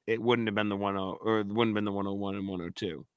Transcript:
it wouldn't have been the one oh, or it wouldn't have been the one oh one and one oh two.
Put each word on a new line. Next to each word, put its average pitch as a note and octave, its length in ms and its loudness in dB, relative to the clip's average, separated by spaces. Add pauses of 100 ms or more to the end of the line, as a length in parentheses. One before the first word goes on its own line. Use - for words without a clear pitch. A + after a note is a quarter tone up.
it A2+ 160 0
wouldn't A#2 260 4
have G#2 60 0
been G#2+ 160 2
the G2+ 80 0
one G2+ 180 0
oh, F#2+ 280 -2
or A2 160 4
it G2+ 80 -2
wouldn't A2+ 220 4
have G#2+ 40 2
been G#2 120 0
the G2+ 60 -2
one G2 140 -2
oh G2 80 -2
one G2 220 -2
and G2 120 -4
one F#2 140 -4
oh E2+ 80 -6
two. E2+ 340 -6 (140)